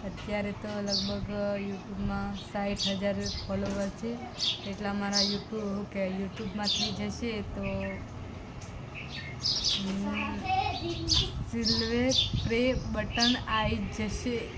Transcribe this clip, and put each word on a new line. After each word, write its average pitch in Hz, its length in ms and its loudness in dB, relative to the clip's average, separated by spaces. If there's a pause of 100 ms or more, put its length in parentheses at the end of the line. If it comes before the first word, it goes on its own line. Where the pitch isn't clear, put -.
અત્યારે 208 460 0
તો 208 300 -4
લગભગ 202 480 0 (300)
YouTube-માં 196 760 -2
સાઠ 202 520 0
હજાર 196 280 2 (320)
ફોલોવર 196 420 0
છે, 233 280 -4 (520)
એટલા 202 240 -2
મારા 202 280 2
YouTube, 202 720 0
કે 196 140 2
YouTube-માં 196 600 -2
થઈ 214 240 2
જશે 208 500 -2
તો, 196 400 -2 (2000)
હમ, - 600 0 (1120)
સિલ્વર 233 640 4 (340)
પ્લે 240 260 6
બટન 226 600 2 (120)
આવી 220 280 4
જશે. 214 600 0 (200)